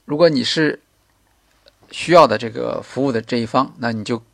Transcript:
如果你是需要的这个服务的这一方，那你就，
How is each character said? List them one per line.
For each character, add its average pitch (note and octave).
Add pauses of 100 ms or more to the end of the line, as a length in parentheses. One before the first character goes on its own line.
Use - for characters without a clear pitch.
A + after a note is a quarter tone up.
如 D3
果 E3+
你 C#3
是 D3+ (1080)
需 -
要 E3
的 A2
这 A2+
个 A#2
服 -
务 C3+
的 A2+
这 A#2+
一 A#2
方， C3
那 A#2
你 A2
就， A#2 (100)